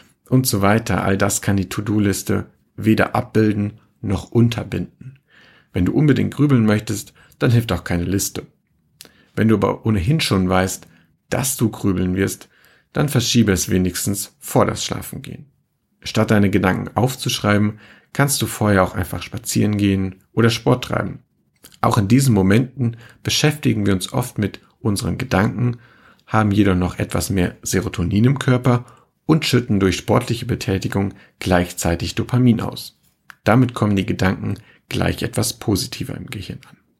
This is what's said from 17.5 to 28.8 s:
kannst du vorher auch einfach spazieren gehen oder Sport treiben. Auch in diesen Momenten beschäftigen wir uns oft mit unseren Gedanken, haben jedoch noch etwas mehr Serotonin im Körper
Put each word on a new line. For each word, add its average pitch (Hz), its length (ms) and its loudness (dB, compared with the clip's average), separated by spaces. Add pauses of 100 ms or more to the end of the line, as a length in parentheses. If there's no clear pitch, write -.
kannst - 300 -2
du 113 60 -2
vorher 104 360 2
auch 92 100 -2
einfach - 300 -6
spazieren 104 540 -2
gehen 98 380 0 (180)
oder 113 160 4
Sport 127 340 0
treiben. - 360 -6 (600)
Auch 117 180 2
in 101 120 0
diesen 131 240 6
Momenten 117 640 2 (260)
beschäftigen 117 600 0
wir 98 80 2
uns - 180 -4
oft 123 260 -4
mit 101 220 -4 (220)
unseren 90 360 -2
Gedanken, 113 600 0 (480)
haben 107 260 0
jedoch 98 240 4
noch 90 240 -2
etwas - 300 -4
mehr 95 320 -2
Serotonin 95 640 0
im 135 140 2
Körper 123 460 0 (400)